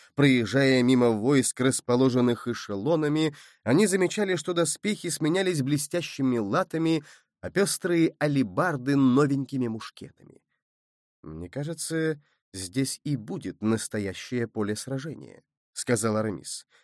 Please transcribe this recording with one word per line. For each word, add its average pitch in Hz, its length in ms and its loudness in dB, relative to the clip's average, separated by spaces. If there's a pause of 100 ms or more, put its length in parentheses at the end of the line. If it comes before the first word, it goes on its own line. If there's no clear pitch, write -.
(160)
проезжая 131 680 4
мимо 123 260 6
войск, 120 500 2
расположенных 123 880 2
эшелонами, 147 880 -2 (280)
они 175 240 4
замечали, 185 500 0
что 220 160 -4
доспехи 175 560 -2
сменялись 165 520 0
блестящими 139 760 -2
латами, 160 680 -2 (380)
а 90 80 -8
пёстрые 175 720 0
алебарды — 139 760 0
новенькими 135 720 2
мушкетами. - 760 -12 (840)
"Мне 80 260 -12
кажется, 160 720 -4 (320)
здесь 98 500 -4
и 143 140 -2
будет 107 440 -10
настоящее 110 840 -2
поле 107 300 -4
сражения", — 131 680 -12 (300)
сказал 110 420 -2
Арамис. 107 500 -6 (180)